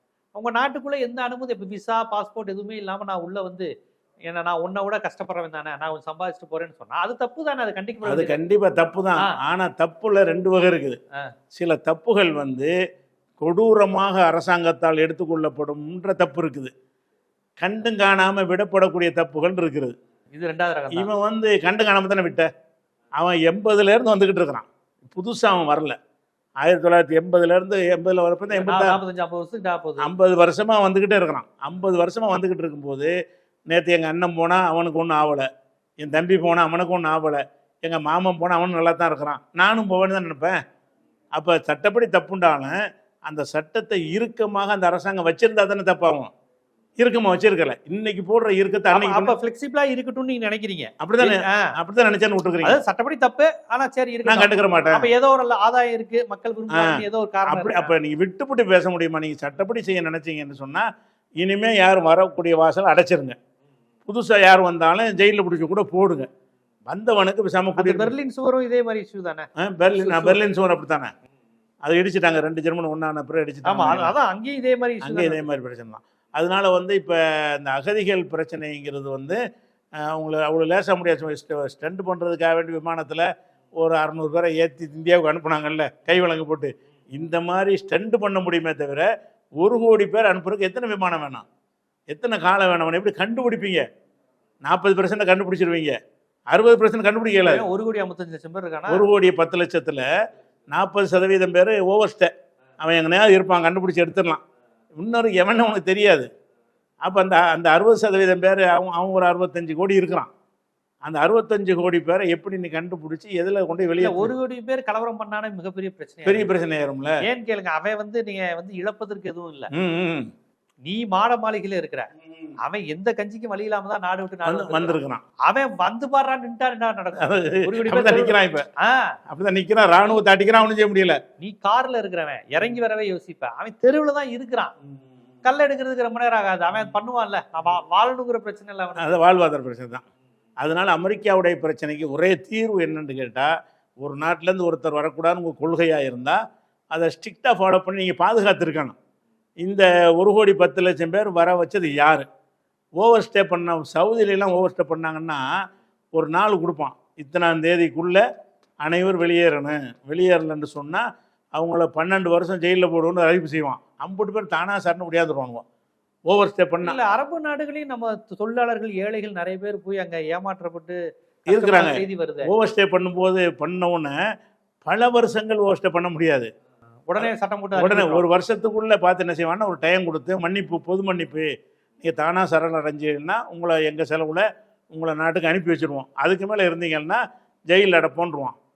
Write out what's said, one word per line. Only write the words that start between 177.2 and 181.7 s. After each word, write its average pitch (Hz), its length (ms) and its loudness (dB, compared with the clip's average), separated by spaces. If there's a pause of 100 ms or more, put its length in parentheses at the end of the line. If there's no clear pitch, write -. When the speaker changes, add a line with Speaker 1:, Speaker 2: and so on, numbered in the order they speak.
Speaker 1:
சட்டம் 202 240 -6
போட்டு 196 220 -2
Speaker 2:
உடனே 202 200 4
Speaker 1:
அறிவிக்கிறோம். 160 120 2
Speaker 2:
ஒரு 175 140 2
வருஷத்துக்குள்ள 214 720 2
பார்த்து 180 260 2
என்ன 175 120 -4
செய்வான்னா, 175 300 -2
ஒரு 175 120 -6
டைம் 175 260 2
கொடுத்து, 165 340 -4
மன்னிப்பு, 170 420 -4
பொது 190 220 -4
மன்னிப்பு, 156 560 -6 (320)